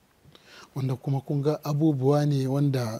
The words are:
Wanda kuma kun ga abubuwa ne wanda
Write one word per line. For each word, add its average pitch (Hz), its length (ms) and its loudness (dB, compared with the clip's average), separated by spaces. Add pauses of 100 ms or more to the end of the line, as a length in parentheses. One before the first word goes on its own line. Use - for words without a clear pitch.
(760)
Wanda 131 200 -2
kuma 135 260 -4
kun 147 220 -4
ga 151 200 0
abubuwa 147 640 2
ne 135 200 0
wanda 131 520 0